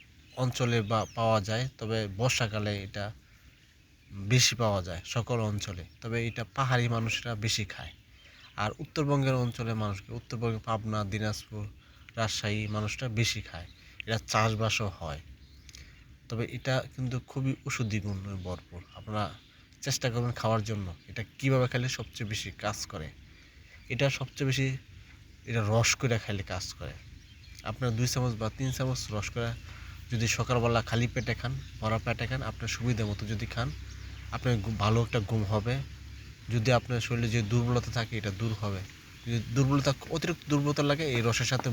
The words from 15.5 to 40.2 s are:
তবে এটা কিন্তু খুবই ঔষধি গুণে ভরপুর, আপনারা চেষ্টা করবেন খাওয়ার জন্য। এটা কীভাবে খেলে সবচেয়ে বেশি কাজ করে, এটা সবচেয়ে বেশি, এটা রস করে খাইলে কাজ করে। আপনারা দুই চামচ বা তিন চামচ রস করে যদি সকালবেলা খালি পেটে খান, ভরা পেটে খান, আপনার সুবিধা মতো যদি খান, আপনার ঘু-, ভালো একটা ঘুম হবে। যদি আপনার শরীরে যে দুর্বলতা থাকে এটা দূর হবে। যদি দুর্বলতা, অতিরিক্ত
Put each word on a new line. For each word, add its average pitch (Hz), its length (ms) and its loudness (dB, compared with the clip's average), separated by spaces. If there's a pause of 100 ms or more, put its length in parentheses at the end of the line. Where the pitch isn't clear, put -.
তবে 117 180 -2 (120)
এটা 131 180 0 (180)
কিন্তু 127 240 -2 (120)
খুবই 135 240 0 (120)
ঔষধি 110 360 0
গুণে 98 440 -4
ভরপুর, 90 360 -8 (140)
আপনারা 107 300 -2 (580)
চেষ্টা 135 280 -2
করবেন 120 300 2
খাওয়ার 110 240 4
জন্য। 101 220 -4 (220)
এটা 107 140 -8 (140)
কীভাবে 131 320 4
খেলে 127 200 0
সবচেয়ে 120 440 -6
বেশি 104 160 -4 (160)
কাজ 104 220 -2
করে, 78 220 -8 (840)
এটা 127 160 2 (120)
সবচেয়ে 139 300 -4
বেশি, 135 180 2 (800)
এটা 117 140 0 (120)
রস 113 180 6 (100)
করে 117 180 4
খাইলে 101 340 -2
কাজ 90 120 -4 (140)
করে। 71 160 -8 (720)
আপনারা 123 340 -2
দুই 123 100 4
চামচ 123 320 2
বা 110 80 0 (100)
তিন 131 140 0
চামচ 131 280 -2 (120)
রস 104 220 -2
করে 117 160 0 (580)
যদি 117 200 2
সকালবেলা 117 540 4
খালি 117 260 2
পেটে 120 260 -2
খান, 127 180 -2 (260)
ভরা 110 200 2
পেটে 117 280 -2
খান, 131 160 -2
আপনার 110 340 -4
সুবিধা 117 340 2
মতো 101 120 -2 (100)
যদি 107 140 -2
খান, 120 220 -2 (640)
আপনার 123 220 2 (100)
ঘু-, 110 200 0
ভালো 110 180 6
একটা 113 180 0 (100)
ঘুম 110 120 4 (100)
হবে। 110 220 2 (800)
যদি 120 200 4
আপনার 120 280 4
শরীরে 120 340 0
যে 117 60 4 (120)
দুর্বলতা 120 400 4
থাকে 117 280 -2
এটা 104 200 0
দূর 113 200 0
হবে। 101 200 -2 (420)
যদি 117 160 0 (160)
দুর্বলতা, 139 360 4 (200)
অতিরিক্ত 165 380 -2